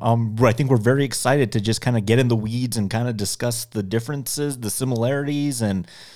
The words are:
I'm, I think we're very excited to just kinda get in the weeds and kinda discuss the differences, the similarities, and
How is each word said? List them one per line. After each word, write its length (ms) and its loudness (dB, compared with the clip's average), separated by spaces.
I'm, 440 2
I 80 6
think 180 0
we're 60 6
very 280 2
excited 480 0
to 80 0
just 200 -2
kinda 200 0
get 200 4
in 80 4
the 80 4
weeds 400 -2
and 140 0
kinda 220 -2
discuss 520 -4
the 180 -4
differences, 760 -4
the 120 -4
similarities, 920 -2
and 240 0